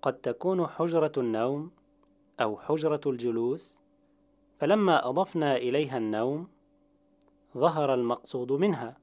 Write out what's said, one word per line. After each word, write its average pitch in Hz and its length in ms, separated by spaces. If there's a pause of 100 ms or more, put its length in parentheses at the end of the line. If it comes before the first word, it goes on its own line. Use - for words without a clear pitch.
قد 135 180
تكون 175 460
حجرة 165 500
النوم 127 540 (720)
أو 107 180
حجرة 151 480
الجلوس، 120 760 (760)
فلما 180 500
أضفنا 151 480
إليها 127 420
النوم 117 500 (1080)
ظهر 147 380
المقصود 123 580
منها 143 500